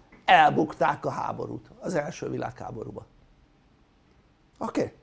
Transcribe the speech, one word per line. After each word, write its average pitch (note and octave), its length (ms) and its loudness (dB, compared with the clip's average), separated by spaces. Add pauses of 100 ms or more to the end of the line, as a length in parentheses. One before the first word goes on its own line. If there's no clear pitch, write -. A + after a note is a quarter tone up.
(260)
elbukták D3+ 800 4
a C#3+ 40 0
háborút, - 600 -8 (100)
az F#3 160 -6
első D3 340 -4
világháborúba. A#2+ 760 -10 (1500)
Oké? - 460 -4